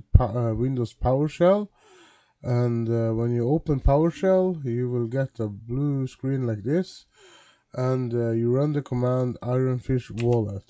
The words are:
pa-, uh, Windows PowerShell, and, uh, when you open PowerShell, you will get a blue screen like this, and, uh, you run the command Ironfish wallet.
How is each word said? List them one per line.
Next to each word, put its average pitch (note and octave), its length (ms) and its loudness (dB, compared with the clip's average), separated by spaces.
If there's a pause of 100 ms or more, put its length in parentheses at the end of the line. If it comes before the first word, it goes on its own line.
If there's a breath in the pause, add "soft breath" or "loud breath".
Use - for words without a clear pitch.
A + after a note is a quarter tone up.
(140)
pa-, A#2 360 2
uh, A2 40 -2
Windows B2 400 -4
PowerShell, D#3+ 760 0 (760 soft breath)
and, A#2+ 460 0
uh, A2+ 240 0
when A#2 220 0
you A#2 120 0
open D3 320 0
PowerShell, E3+ 840 2
you B2 240 -2
will A#2+ 160 0
get C3 340 -4
a A2 80 -2
blue B2+ 600 -4
screen C3+ 400 -4
like G#2+ 160 -4
this, D#3 420 -2 (680 soft breath)
and, B2+ 420 0
uh, A#2 160 0
you A#2 200 2
run C#3+ 220 2
the C#3+ 80 -2
command B2+ 640 0
Ironfish B2+ 640 0 (140)
wallet. G#2+ 460 0